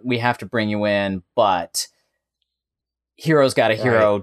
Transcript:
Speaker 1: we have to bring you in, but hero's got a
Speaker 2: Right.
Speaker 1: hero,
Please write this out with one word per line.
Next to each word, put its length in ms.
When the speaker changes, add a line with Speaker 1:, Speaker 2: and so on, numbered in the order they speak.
Speaker 1:
we 160
have 200
to 80
bring 220
you 180
in, 360
but 520
hero's 380
got 160
a 40
Speaker 2:
Right. 80
Speaker 1:
hero, 400